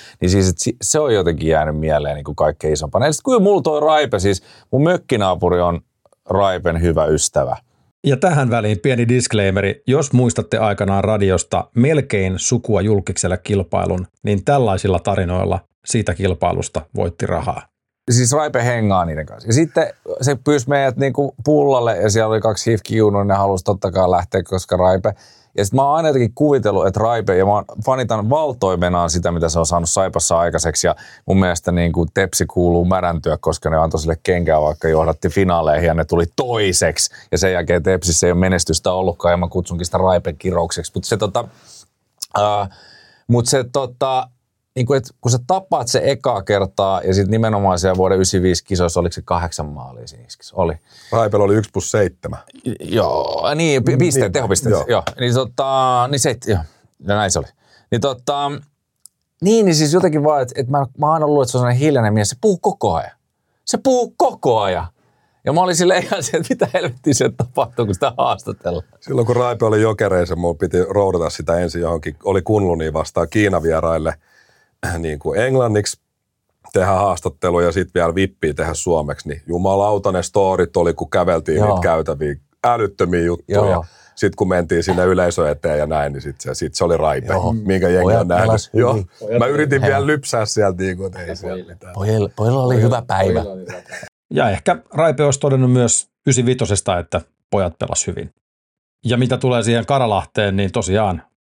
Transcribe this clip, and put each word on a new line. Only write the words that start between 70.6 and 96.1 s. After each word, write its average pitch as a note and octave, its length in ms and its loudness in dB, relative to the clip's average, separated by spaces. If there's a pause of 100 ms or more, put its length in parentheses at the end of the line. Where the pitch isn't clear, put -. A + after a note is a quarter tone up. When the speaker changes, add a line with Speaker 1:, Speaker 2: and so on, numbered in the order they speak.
Speaker 3:
roudata F#2+ 420 0
sitä E2+ 280 -2
ensin E2+ 240 -4
johonkin, D#2+ 420 -4
oli F#2+ 180 0
Kunluniin E2+ 500 0
vastaan D#2+ 380 -2
Kiinavieraille, E2 840 0 (440)
<clears throat> - 400 -10
niin D#2 200 -6
kuin D#2 220 -4
englanniksi A#2+ 600 0 (720)
tehdä F#2 200 2
haastattelu F2+ 680 0
ja F2 120 2
sit F2+ 220 -2
vielä E2+ 200 0
vippiä F2 400 -2
tehdä D#2+ 200 -4
suomeksi, D2+ 540 -4
niin D2 180 -10
jumalauta G2 640 0
ne F2+ 100 -2
storit F#2+ 540 0
oli, E2+ 180 2
kun - 160 -8
käveltiin E2+ 480 0
Speaker 1:
Joo. G#2 100 2
Speaker 3:
niitä F#2+ 200 2
käytäviä, D#2 460 -2 (300)
älyttömiä G2 560 0
juttuja. E2+ 380 -2 (120)
Speaker 1:
Joo. E2+ 140 -2 (300)
Speaker 3:
Sit - 200 0
kun F#2+ 140 0
mentiin F2 340 0
sinne F2+ 220 0
yleisö F2+ 460 2
eteen D2+ 280 -2
ja D2+ 80 0
näin, D2 260 -2
niin C#2 100 -8
sit C#2 180 -12
se, - 140 -8
sit D2+ 200 -8
se - 100 -2
oli E2+ 120 2
Raipe, D2+ 360 0
Speaker 1:
Joo. F2 200 0
Speaker 3:
minkä F#2+ 360 0
jengi F2+ 140 4
Speaker 1:
Pojat F#2+ 180 4
Speaker 3:
on F2+ 80 -2
nähnyt. F2+ 180 2
Speaker 1:
pelas - 280 0
hyvin. - 60 2 (400)
Speaker 3:
Joo. A2+ 180 -2
Mä A#2 80 2
yritin C#3+ 360 0
Speaker 1:
Joo. C3 60 2
Speaker 3:
vielä C#3 180 0
lypsää C#3 400 -2
sieltä, G2 360 0
niin F#2+ 140 -4
kuin, F#2+ 100 -10
että F2+ 160 -12
ei F2+ 140 -10
siellä F2+ 360 -10
mitään. - 220 -20
Speaker 1:
Pojilla, G#2 420 0
pojilla B2 260 0
oli B2 200 2
hyvä A#2+ 240 2
päivä. F#2+ 380 0 (840)
Speaker 2:
Ja C3+ 200 0
ehkä B2+ 320 -2 (120)
Raipe D3+ 300 2
olisi C#3 160 2
todennut C3 320 4
myös B2 360 2 (180)